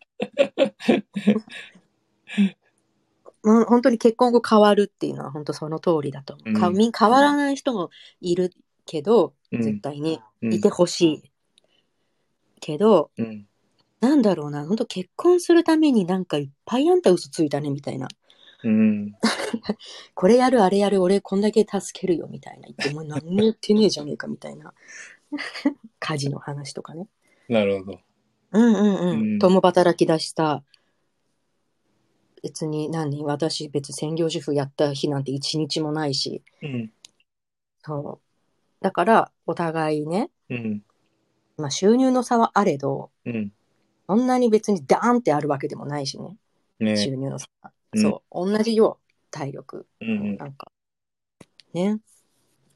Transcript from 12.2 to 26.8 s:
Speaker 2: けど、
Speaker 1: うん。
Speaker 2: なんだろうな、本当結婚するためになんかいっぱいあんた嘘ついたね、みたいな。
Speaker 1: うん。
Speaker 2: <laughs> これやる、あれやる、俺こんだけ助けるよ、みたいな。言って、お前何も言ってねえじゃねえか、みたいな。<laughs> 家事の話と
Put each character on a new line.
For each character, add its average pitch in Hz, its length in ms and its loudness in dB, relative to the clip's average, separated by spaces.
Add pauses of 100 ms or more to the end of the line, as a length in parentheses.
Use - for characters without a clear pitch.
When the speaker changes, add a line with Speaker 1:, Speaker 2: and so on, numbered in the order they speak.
Speaker 2:
け 151 160 -8
ど、 196 400 4
Speaker 1:
う 117 60 -4
ん。 107 240 -10 (540)
Speaker 2:
な 277 160 4
ん 262 60 6
だ 196 120 4
ろ 147 140 -6
う - 20 -8
な、 147 160 -8
本 214 120 -2
当 226 80 -4
結 - 280 -10
婚 359 260 4
す 349 140 2
る 339 80 6
た 320 140 2
め 311 160 4
に 208 120 4
な 185 140 -2
ん 180 60 -4
か 151 140 -4
い 143 60 -4
っ 139 60 -12 (140)
ぱ 247 160 -2
い 320 100 2
あ 370 40 6
ん 370 80 2
た 185 100 6
嘘 170 160 0
つ 156 160 -2
い 147 40 0
た 143 120 -4
ね、 147 100 -4
み 143 100 -6
た - 120 -10
い 135 60 -8
な。 135 100 -8 (560)
Speaker 1:
う 113 40 -2
ん。 110 540 2
Speaker 2:
<laughs> - 560 -6 (360)
こ 185 120 0
れ 226 120 6
や 254 120 2
る、 240 140 4
あ 185 40 4
れ 196 100 2
や 202 120 2
る、 196 100 2
俺 190 200 2
こ - 160 -6
ん 202 40 0
だ 208 120 0
け 208 120 4
助 - 360 -8
け 185 80 -6
る 170 80 2
よ、 - 100 -8
み 139 140 -14
た - 120 -18
い - 60 -20
な。 - 80 -20
言 - 60 -20
っ - 20 -20
て、 139 160 -6
お 143 40 -8
前 156 120 -12
何 151 240 -8
も 202 120 2
言 220 100 4
っ - 20 -2
て - 200 -2
ね 214 100 6
え 175 60 6
じ 151 100 -6
ゃ 147 40 -10
ね 147 100 -10
え - 20 -10
か、 151 100 -10
み 147 100 -8
た 151 140 -16
い 143 60 -18
な。 151 180 -20 (560)
<laughs> - 680 -8
家 156 160 -6
事 139 140 -4
の - 100 -8
話 143 320 -12
と - 100 -12